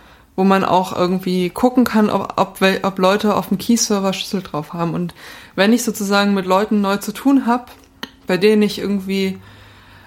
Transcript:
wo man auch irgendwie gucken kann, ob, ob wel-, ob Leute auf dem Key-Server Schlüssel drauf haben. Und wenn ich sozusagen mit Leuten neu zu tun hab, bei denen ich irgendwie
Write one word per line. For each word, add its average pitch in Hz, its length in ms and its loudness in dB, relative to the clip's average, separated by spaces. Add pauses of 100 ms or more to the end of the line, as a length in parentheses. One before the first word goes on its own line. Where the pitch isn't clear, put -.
(360)
wo 190 80 0
man 190 200 4
auch 180 320 0
irgendwie 180 540 -2
gucken 247 340 2
kann, 214 260 2
ob, - 260 -4
ob 190 240 -2
wel-, 190 220 2
ob 190 160 -4
Leute 196 380 2
auf 190 120 -2
dem 190 100 -2
Key-Server 196 540 0
Schlüssel 190 300 -6
drauf 151 300 -8
haben. 170 220 -4
Und 175 200 -6 (400)
wenn 202 180 4
ich 240 120 2
sozusagen 202 500 0
mit 185 120 -2
Leuten 208 340 2
neu 196 160 0
zu 208 160 -6
tun 269 340 2
hab, 247 240 -2 (560)
bei 185 100 0
denen 208 260 4
ich 202 160 -2
irgendwie 190 600 -4 (680)